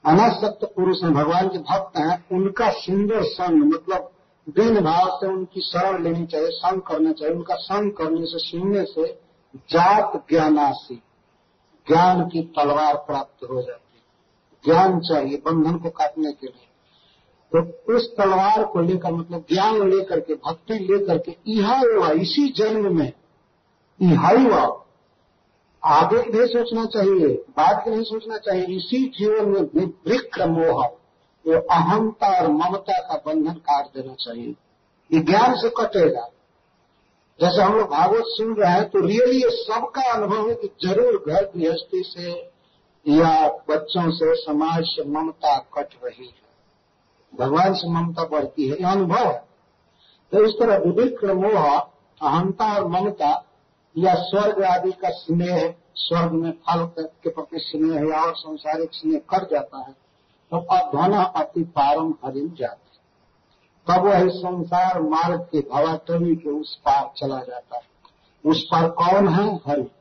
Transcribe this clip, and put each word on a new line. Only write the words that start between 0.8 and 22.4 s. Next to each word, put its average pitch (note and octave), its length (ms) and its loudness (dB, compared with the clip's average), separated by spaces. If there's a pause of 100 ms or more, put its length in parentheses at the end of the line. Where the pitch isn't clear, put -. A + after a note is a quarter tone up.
हैं, E3 100 2
भगवान E3 340 2
के F#3 100 -4
भक्त F#3 400 -4
हैं, E3+ 340 -2
उनका G3 380 0
सुंदर G3+ 540 -2
संग, D#3+ 500 2
मतलब - 380 -4 (380)
दीन G#3 320 2
भाव F3 360 0
से G3 100 -4
उनकी F#3+ 340 -6
शरण F3+ 420 -2
लेनी E3+ 220 -2
चाहिए, D#3+ 240 -2
संग F#3 320 -2
करना D#3+ 300 0
चाहिए। D#3 240 -2
उनका F3 200 -4
संग G3+ 360 -2
करने E3 340 -2
से, E3+ 140 -8
सुनने F#3+ 460 -2
से D#3+ 340 -4 (360)
जात F3 720 2
ज्ञानासी, D3+ 680 2 (920)
ज्ञान F3 380 4
की E3 160 -6
तलवार D3 540 0
प्राप्त - 560 -8
हो B2+ 100 -4
जाती B2 360 -14
है। - 60 -20 (640)
ज्ञान F3 340 4
चाहिए C#3+ 380 -2
बंधन D#3+ 400 0
को E3+ 120 -6
काटने D3+ 420 -4
के C3 160 -14
लिए, - 200 -20 (880)
तो E3+ 400 0
उस A#3 220 -2
तलवार G3+ 480 2
को - 140 -4
लेकर, F3 320 0
मतलब E3+ 420 -8
ज्ञान G3+ 360 2
लेकर F#3+ 300 0
के, D#3 140 -6
भक्ति E3 400 -8
लेकर F#3+ 440 0
के, E3+ 200 -8 (100)
यहाँ A3 320 2
हुआ A#3+ 320 4
इसी C4+ 380 0